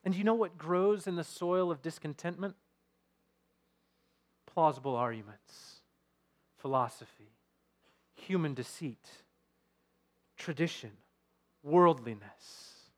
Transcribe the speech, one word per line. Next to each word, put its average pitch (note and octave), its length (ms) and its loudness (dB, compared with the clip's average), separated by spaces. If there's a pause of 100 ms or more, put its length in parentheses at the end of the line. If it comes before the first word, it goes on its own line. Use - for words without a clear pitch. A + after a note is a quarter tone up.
And F#3+ 100 0
you F#3+ 100 -2
know A3 120 4
what F3+ 220 0
grows F3+ 500 2
in F3 80 -4
the E3+ 80 -4
soil F3+ 480 0
of C#3 100 -4
discontentment? E3 760 -8 (1900)
Plausible C3+ 520 2
arguments, A2 880 -8 (720)
philosophy, A#2+ 760 -4 (840)
human E3 400 -2
deceit, - 680 -10 (1120)
tradition, D3+ 600 -4 (680)
worldliness. C3 1300 2